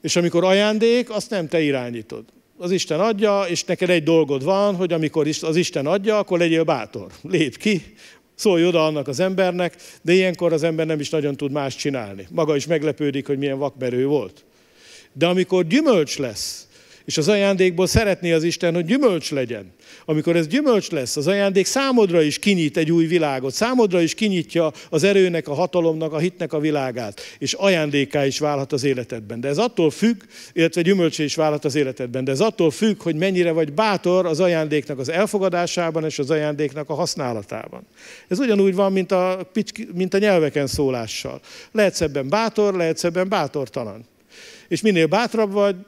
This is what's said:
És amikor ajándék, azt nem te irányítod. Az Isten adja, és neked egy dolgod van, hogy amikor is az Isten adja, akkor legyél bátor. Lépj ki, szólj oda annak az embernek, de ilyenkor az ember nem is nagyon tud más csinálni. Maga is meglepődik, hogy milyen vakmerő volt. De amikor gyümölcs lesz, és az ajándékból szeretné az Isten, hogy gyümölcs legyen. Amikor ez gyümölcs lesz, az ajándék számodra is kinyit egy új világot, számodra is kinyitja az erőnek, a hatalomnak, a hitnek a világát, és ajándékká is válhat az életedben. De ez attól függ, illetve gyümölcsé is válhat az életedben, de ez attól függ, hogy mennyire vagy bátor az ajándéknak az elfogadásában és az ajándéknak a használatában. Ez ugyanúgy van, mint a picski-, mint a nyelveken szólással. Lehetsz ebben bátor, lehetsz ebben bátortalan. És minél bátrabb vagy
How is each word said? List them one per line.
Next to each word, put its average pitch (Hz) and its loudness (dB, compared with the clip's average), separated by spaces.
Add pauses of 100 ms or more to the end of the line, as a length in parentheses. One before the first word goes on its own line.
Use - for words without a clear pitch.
És - -4
amikor 170 2
ajándék, 214 2
azt 214 -6
nem 180 -4
te 165 0
irányítod. 120 -4 (340)
Az 180 -6
Isten 165 -2
adja, 202 2
és 170 -4
neked 180 -2
egy 175 2
dolgod 147 2
van, 196 0
hogy 175 -2
amikor 156 0
is 151 -4
az 160 -2
Isten 156 0
adja, 202 0
akkor 185 0
legyél 165 2
bátor. 113 -4 (100)
Lépj 151 -2
ki, 196 -2 (400)
szólj 170 2
oda 170 4
annak 151 -2
az 131 -6
embernek, 180 0 (260)
de 170 2
ilyenkor 180 2
az 156 0
ember 160 0
nem 156 -2
is 143 -6
nagyon 143 -2
tud 139 -4
más 139 -4
csinálni. 101 -6
Maga 156 0
is 131 -2
meglepődik, 147 -2
hogy 143 -2
milyen 135 -4
vakmerő 127 -2
volt. 139 -4 (680)
De 147 0
amikor 180 0
gyümölcs 214 2
lesz, - -8 (380)
és - -4
az 151 0
ajándékból 190 2
szeretné 185 2
az 160 2
Isten, 170 0
hogy 175 -2
gyümölcs 214 0
legyen. 117 -6 (340)
Amikor 156 0
ez 165 2
gyümölcs 233 0
lesz, 139 -4
az 143 -2
ajándék 196 2
számodra 233 2
is 151 0
kinyit 175 2
egy 165 0
új 165 4
világot, 143 -2
számodra 220 2
is 165 0
kinyitja 170 0 (180)
az 170 0
erőnek, 185 2
a 147 -6
hatalomnak, 160 0
a 160 -4
hitnek 165 -4
a 156 0
világát, 131 -4 (160)
és - -6
ajándékká 151 0
is 135 -2
válhat 143 -2
az 131 -2
életedben. 120 -4
De 123 -6
ez 143 -2
attól 185 2
függ, 226 0 (320)
illetve 165 2
gyümölcsé 170 2
is 143 -4
válhat 151 0
az 131 -2
életedben, 131 -2
de 135 -2
ez 135 -2
attól 175 2
függ, 208 0
hogy 165 -4
mennyire 175 0
vagy 160 -2
bátor 185 2
az 160 -2
ajándéknak 156 0
az 135 -6
elfogadásában 175 -2
és 151 -6
az 135 -4
ajándéknak 151 -2
a 160 -4
használatában. 117 -6 (460)
Ez 185 -2
ugyanúgy 202 4
van, 196 2
mint 190 0
a 185 0
picski-, 214 -6
mint 180 -2
a 196 2
nyelveken 156 2
szólással. 127 -4 (300)
Lehetsz 202 2
ebben 139 -2
bátor, 208 0
lehetsz 165 -2
ebben 185 0
bátortalan. 131 -4 (580)
És 165 -4
minél 180 4
bátrabb 214 0
vagy 202 2 (120)